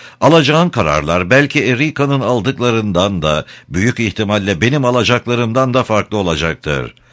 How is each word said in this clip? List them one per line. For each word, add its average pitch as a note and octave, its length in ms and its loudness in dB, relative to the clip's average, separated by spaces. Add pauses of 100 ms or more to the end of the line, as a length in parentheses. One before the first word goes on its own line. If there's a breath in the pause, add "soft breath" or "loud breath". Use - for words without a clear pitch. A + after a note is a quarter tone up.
(220 loud breath)
Alacağın D#3+ 480 4
kararlar D#2+ 600 0
belki C#3 360 2
Erika'nın C#3 560 -2
aldıklarından A2+ 1000 0
da, D2+ 240 0 (240 loud breath)
büyük G#2+ 300 -2
ihtimalle G2+ 640 -2
benim C3 240 2
alacaklarımdan A#2+ 880 0
da B2+ 100 2
farklı G#2+ 340 -2
olacaktır. D#2 760 -2 (200 soft breath)